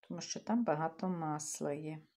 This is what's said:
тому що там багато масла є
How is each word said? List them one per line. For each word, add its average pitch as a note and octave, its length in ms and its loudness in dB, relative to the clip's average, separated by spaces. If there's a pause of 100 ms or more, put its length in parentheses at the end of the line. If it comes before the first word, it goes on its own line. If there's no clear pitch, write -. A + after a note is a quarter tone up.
тому E3+ 200 -6
що - 180 -4
там A#3 240 2
багато D#3+ 460 2
масла D3+ 640 -2
є D#3 260 -6 (180)